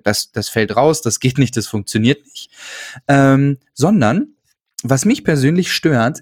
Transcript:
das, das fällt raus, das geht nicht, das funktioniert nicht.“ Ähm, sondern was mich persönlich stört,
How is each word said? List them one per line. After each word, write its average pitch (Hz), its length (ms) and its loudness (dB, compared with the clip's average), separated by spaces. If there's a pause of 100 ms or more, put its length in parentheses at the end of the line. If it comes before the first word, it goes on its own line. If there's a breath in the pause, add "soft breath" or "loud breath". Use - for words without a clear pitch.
das, - 300 -4
das - 160 -8
fällt 107 280 -2
raus, 147 260 2
das - 180 -4
geht 131 160 -2
nicht, 139 200 0
das 110 100 -4
funktioniert 110 580 -2
nicht.“ - 260 -20 (580 loud breath)
Ähm, 139 500 4 (160)
sondern 165 540 2 (540)
was 135 220 0
mich 233 200 0
persönlich 160 480 2
stört, 135 500 0